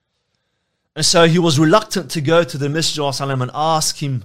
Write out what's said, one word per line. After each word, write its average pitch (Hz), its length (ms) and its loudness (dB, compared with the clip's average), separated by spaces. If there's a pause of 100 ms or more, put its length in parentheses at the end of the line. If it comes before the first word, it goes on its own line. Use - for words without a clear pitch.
(960)
And 151 120 -4
so 170 200 6
he 165 120 4
was 165 200 2
reluctant 160 540 2
to 170 80 -6
go 165 240 2
to 160 140 -10
the 143 100 -4
Messenger 151 340 -4
of 139 180 -4
Allah 139 220 -4
and 127 120 -6
ask 156 460 -2
him 135 240 -6